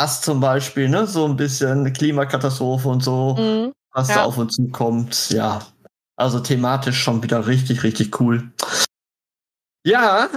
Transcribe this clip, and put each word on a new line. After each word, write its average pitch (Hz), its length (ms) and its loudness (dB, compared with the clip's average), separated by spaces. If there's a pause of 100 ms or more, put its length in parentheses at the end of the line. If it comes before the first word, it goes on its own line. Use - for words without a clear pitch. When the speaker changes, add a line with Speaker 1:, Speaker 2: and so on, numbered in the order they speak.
Speaker 1:
Us 147 200 -2
zum 147 200 0
Beispiel, 135 480 0
ne, 196 160 2
so 180 200 0
ein 143 120 0
bisschen 135 560 0
Klimakatastrophe 135 960 0
und 127 140 0
so, 131 340 0
Speaker 2:
Mhm. 220 360 0 (200)
Speaker 1:
was 131 160 0
Speaker 2:
Ja. 208 60 2
Speaker 1:
da - 80 4
auf 135 160 -2
uns 117 160 -2
zukommt, 120 760 -2
ja. 107 300 0 (580)
Also 123 220 0
thematisch 127 600 0
schon 113 220 0
wieder 113 240 -2
richtig, 131 360 0
richtig - 360 0
cool. 120 320 0 (1300)
Ja, 220 520 4